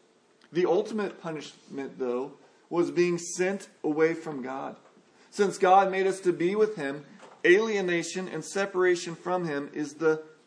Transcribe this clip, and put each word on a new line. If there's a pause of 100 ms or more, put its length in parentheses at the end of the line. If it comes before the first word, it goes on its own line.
(520)
The
ultimate
punishment,
though, (360)
was
being
sent (140)
away
from
God. (560)
Since
God
made
us
to
be
with
him, (380)
alienation
and
separation
from
him
is
the (260)